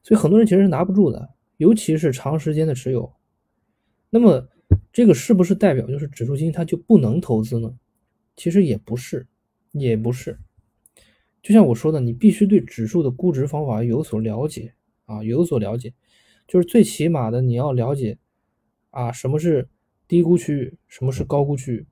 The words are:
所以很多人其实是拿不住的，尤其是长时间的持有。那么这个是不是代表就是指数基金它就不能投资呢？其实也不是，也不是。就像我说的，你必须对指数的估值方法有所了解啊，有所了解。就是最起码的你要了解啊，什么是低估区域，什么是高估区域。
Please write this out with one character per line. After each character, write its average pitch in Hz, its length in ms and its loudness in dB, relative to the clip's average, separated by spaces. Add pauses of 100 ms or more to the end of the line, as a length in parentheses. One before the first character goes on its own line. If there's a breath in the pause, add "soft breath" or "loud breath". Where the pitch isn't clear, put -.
所 214 160 2
以 - 20 0
很 156 120 2
多 214 80 6
人 220 80 4
其 180 80 2
实 196 80 6
是 202 40 4
拿 160 160 0
不 190 80 -2
住 185 200 4
的， - 240 -12 (220)
尤 196 180 6
其 160 200 -2
是 156 160 0
长 139 280 -4
时 151 160 -4
间 160 120 0
的 147 60 -2
持 127 180 -6
有。 123 220 -6 (960)
那 226 100 2
么 165 300 4 (420)
这 240 140 2
个 185 80 8
是 - 180 0
不 185 120 4
是 180 100 0
代 190 220 2
表 123 100 -4
就 139 140 -6
是 147 80 -8
指 120 180 -8
数 139 100 -4
基 147 80 -4
金 160 80 -2
它 170 140 -4
就 165 100 -4
不 196 220 2
能 131 240 0
投 110 220 -2
资 117 160 -6
呢？ 120 180 -10 (580)
其 - 140 -6
实 185 160 4
也 127 100 -2
不 - 220 -8
是， 127 300 -10 (460)
也 127 220 0
不 113 160 -4
是。 123 280 -10 (1040)
就 208 100 0
像 208 140 8
我 117 80 0
说 156 160 -2
的， 151 80 -4
你 117 120 -2
必 190 200 4
须 208 160 0
对 196 120 4
指 117 280 -6
数 170 160 -2
的 131 80 -2
估 175 200 -2
值 135 140 -2
方 147 220 -6
法 113 160 -4
有 120 200 -2
所 110 160 -6
了 113 280 -6
解 117 260 -12 (320)
啊， 107 180 -12
有 127 220 0
所 139 140 -4
了 104 180 -6
解。 120 160 -12 (540)
就 180 120 2
是 175 80 0
最 233 160 4
起 - 240 -2
码 131 220 -2
的 123 140 -2
你 123 100 0
要 135 180 -2
了 127 220 -2
解 123 240 -6 (720)
啊， 120 220 -8
什 127 180 -8
么 151 80 -2
是 151 320 -2 (380)
低 170 160 2
估 170 120 4
区 165 200 -2
域， 127 220 -8 (100)
什 - 180 -10
么 135 60 0
是 - 120 -6
高 143 220 0
估 143 100 -4
区 131 180 -8
域。 - 180 -8